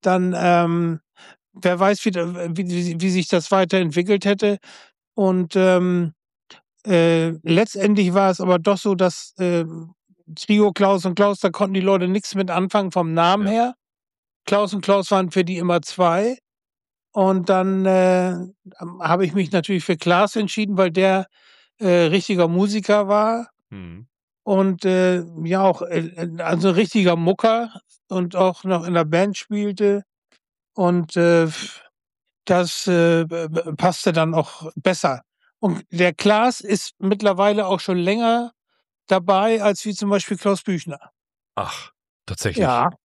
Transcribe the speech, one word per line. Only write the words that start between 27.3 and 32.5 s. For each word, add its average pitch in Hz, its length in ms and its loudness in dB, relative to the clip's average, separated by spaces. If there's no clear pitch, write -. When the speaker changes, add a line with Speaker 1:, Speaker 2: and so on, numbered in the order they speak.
Speaker 1:
und 180 280 -4
auch 185 300 0
noch 175 200 -2
in 180 80 -4
der 170 120 2
Band 180 300 0
spielte. 208 680 -2
Und, 175 420 0
äh, 170 300 4
das, 180 420 0